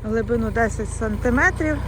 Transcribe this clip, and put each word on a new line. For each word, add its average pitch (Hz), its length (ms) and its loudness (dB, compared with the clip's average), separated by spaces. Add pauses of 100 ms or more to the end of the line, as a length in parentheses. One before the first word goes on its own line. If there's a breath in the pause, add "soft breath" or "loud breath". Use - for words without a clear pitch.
глибину 226 480 0
десять 220 380 0
сантиметрів. 285 880 0 (100)